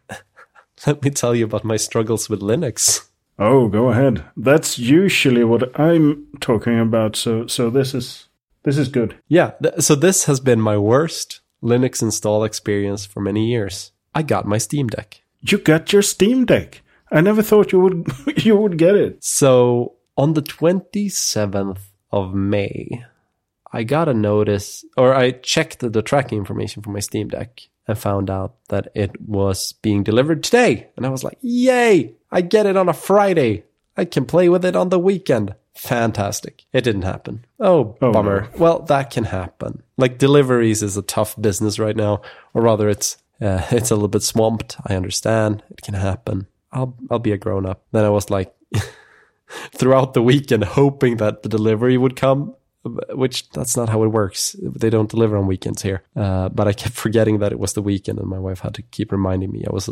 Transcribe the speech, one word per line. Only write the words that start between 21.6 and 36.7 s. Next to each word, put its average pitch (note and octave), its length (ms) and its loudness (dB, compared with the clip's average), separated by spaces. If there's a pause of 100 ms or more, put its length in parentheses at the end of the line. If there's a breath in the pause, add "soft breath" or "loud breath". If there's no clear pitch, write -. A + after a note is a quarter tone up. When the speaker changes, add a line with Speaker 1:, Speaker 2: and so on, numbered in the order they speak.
Speaker 1:
of G2 240 -2
May, G2+ 720 -4 (680)
I A#2+ 120 -4
got D3+ 240 0
a C3 60 0
notice, G#2 720 0 (120)
or C3 180 6
I B2+ 180 4
checked - 480 -4
the, B2 80 -4
the G#2+ 140 0
tracking C3+ 360 -2
information G#2 440 -8
for G#2 80 -12
my G2+ 100 -6
Steam G#2+ 280 -6
Deck - 400 -12 (200)
and G#2+ 100 -2
found G2 320 -2
out F#2+ 240 -6 (140)
that G2 260 -4
it G2+ 260 -4
was G2 520 -2 (100)
being G2+ 200 2
delivered C#3 420 0
today. A3+ 520 2
And A#2 80 -8
I C3 60 -2
was C3 140 -8
like, - 180 -10
"Yay, A#3+ 720 2 (160)
I F3+ 100 0
get G#3 240 2
it F#3+ 120 2
on F#3 120 2
a D#3+ 60 0
Friday. E3+ 680 2 (320)
I F#2+ 80 0
can C3 200 -2
play F3 240 4
with F3 160 4
it F3+ 120 0
on F#3 140 2
the F#3 80 2
weekend." D3+ 560 0 (200)
Fantastic. A2 1000 -4